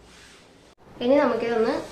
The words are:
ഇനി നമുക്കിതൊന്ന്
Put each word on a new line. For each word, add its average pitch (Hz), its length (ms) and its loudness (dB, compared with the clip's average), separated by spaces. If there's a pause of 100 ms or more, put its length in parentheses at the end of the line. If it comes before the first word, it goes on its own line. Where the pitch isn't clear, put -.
(1000)
ഇനി 254 140 4
നമുക്കിതൊന്ന് 233 640 0 (100)